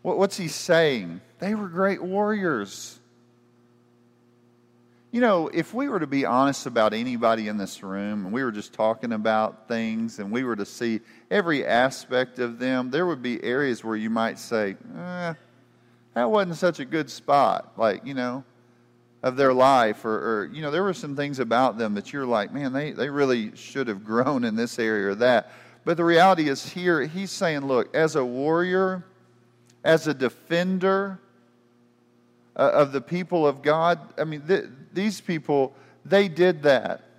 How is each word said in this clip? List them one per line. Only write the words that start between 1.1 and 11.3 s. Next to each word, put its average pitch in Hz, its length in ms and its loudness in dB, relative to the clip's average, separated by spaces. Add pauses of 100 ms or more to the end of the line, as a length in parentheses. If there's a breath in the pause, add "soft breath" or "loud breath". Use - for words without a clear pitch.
They 202 160 -4
were 208 120 -6
great 190 340 -2
warriors. 185 960 -4 (2250 soft breath)
You 233 100 0
know, 190 300 4
if - 220 -2
we 277 160 -2
were 220 100 -2
to 151 80 -2
be 139 160 0
honest 135 440 2
about 110 260 4
anybody 113 540 0
in 104 100 -4
this 98 240 -8
room, 101 440 -6
and 95 80 -8
we 131 100 -2
were 123 80 -2
just 104 220 -10
talking 113 380 -2
about 110 560 0
things, 113 520 -4
and 101 120 -8
we 123 120 -2
were 120 120 -2
to 101 100 -6
see 113 360 -4 (300 loud breath)